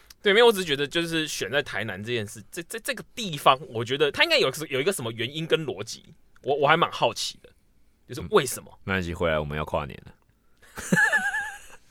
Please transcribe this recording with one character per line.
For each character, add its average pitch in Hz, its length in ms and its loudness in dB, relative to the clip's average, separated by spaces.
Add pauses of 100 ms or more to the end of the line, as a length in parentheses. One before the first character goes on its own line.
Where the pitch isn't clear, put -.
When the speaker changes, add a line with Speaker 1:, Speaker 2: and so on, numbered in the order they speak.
(220)
Speaker 1:
对， 202 120 4
没 220 80 6
有， 240 60 8
我 233 40 8
只 196 80 2
是 185 60 -2
觉 147 100 -2
得 143 100 -2
就 170 160 -2
是 165 260 -2
选 120 220 -6
在 139 140 0
台 104 220 -6
南 98 180 -8
这 120 100 -4
件 113 120 -2
事， 104 260 -14
这， 175 120 -10
这， - 160 -12
这 - 140 -6
个 202 100 -10 (120)
地 175 220 -6
方， 156 200 6 (120)
我 117 140 -4
觉 127 140 -2
得 143 140 2
他 294 120 2
应 339 60 2
该 320 80 4
有， 151 140 4 (180)
有 131 100 0
一 139 40 0
个 190 100 0
什 135 100 -6
么 113 100 -4
原 117 200 -4
因 160 140 -6
跟 160 180 0
逻 104 180 -6
辑， - 300 -16 (300)
我， 135 120 0
我 143 120 2
还 160 100 6
蛮 165 140 4
好 123 220 2
奇 - 280 -8
的， - 80 -20 (580)
就 - 60 -14
是 143 160 -8
为 202 160 6
什 - 160 -6
么？ - 100 -18
Speaker 2:
嗯， - 120 -20
没 98 100 -2
关 95 80 2
系， 85 120 -2
回 85 140 0
来 78 120 4
我 76 60 0
们 73 120 -4
要 76 80 -2
跨 76 200 -2
年 - 200 -12
了。 - 60 -20 (600)
<laughs> - 580 0 (600)